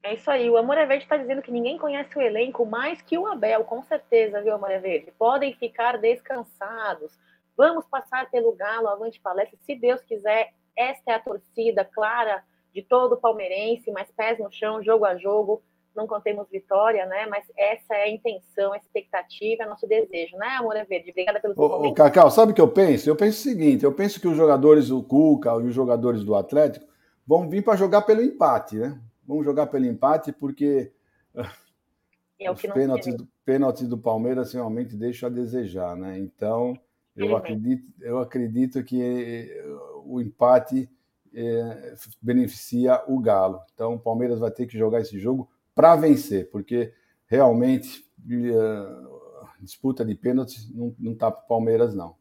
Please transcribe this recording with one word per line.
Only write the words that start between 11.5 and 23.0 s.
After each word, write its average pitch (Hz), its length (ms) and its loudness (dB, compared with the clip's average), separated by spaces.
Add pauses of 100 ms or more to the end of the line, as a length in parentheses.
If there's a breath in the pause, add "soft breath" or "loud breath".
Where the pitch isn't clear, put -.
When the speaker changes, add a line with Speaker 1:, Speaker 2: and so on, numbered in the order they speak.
Speaker 1:
clara 214 600 -2 (280)
de 196 100 -12
todo 247 340 2
palmeirense, 220 760 -2
mas 202 220 -10
pés 226 260 -2
no 202 140 -8
chão, 220 280 -6
jogo 214 260 4
a 185 100 0
jogo, 202 440 0 (320)
não 214 140 -8
contemos 208 440 -6
vitória, 196 560 0
né? 196 200 -6
Mas 208 180 -8 (120)
essa 214 380 -2
é 208 100 0
a 214 60 -2
intenção, 202 640 -6
a - 20 -10
expectativa, 214 880 -8
é - 20 -10
nosso 208 220 -10
desejo, 185 480 -2
né, 233 220 -6
Amor 220 180 -4
é 214 80 -6
Verde? 180 260 -6
Obrigada 185 300 -2
pelo 208 140 -4
seu 151 100 2
Speaker 2:
Ô, - 20 4
ô, 143 40 4
Speaker 1:
comentário. 147 420 6
Speaker 2:
Cacau, 165 180 10
sabe 220 220 6
o - 20 0
que - 60 4
eu 160 80 10
penso? 160 400 4